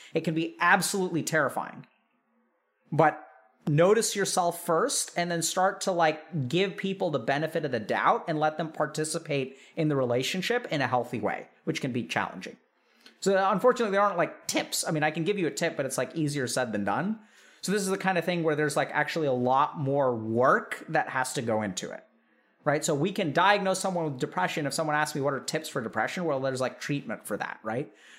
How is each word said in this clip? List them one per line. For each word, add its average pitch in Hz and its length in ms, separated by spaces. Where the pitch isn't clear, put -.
It 165 80
can 165 140
be 165 240
absolutely 180 640
terrifying. - 640
But 151 280
notice 190 500
yourself 180 480
first 180 540
and 175 140
then 170 100
start 190 400
to, 196 100
like, 156 560
give 175 300
people 190 320
the 151 80
benefit 151 480
of 135 60
the 120 80
doubt 113 480
and 156 120
let 156 200
them 160 120
participate 151 880
in 160 120
the 147 80
relationship 180 760
in 156 100
a 131 80
healthy 120 320
way, 98 280
which 117 180
can 135 100
be 117 120
challenging. - 520
So 196 160
unfortunately, 226 440
there 202 80
aren't, 196 180
like, - 260
tips. - 420
I 175 40
mean, 156 100
I 151 80
can 160 140
give 196 160
you 165 80
a 135 40
tip, 165 240
but 135 120
it's, 127 100
like, 131 180
easier 147 300
said 123 260
than 104 120
done. 160 340
So 180 100
this 208 100
is 185 60
the 190 100
kind 190 220
of 156 60
thing 175 180
where 156 120
there's, 147 220
like, 139 160
actually 151 320
a 131 80
lot 127 460
more 135 360
work 120 760
that 156 200
has 131 240
to 139 80
go 110 220
into 95 280
it, - 120
right? 147 220
So 156 100
we 165 160
can 185 220
diagnose 190 460
someone 175 260
with 135 140
depression. 156 460
If 139 80
someone 151 220
asks 151 180
me, 151 60
"What 139 140
are 127 80
tips 160 260
for 139 140
depression?" 113 420
Well, 143 160
there's, 131 220
like, 123 180
treatment 139 480
for 107 80
that, - 280
right? 117 280